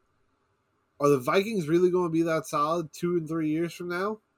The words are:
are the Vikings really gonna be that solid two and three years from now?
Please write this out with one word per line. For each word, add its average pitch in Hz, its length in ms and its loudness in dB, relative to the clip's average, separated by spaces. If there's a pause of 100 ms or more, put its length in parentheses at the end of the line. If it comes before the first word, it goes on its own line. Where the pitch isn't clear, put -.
(1000)
are 143 120 4
the 143 80 6
Vikings 175 500 0
really 175 220 4
gonna 180 180 0
be 160 140 2
that 160 240 -2
solid 156 440 -2
two 175 280 -2
and 156 100 -4
three 156 220 -2
years 160 240 -2
from 175 160 -10
now? 196 280 -4 (200)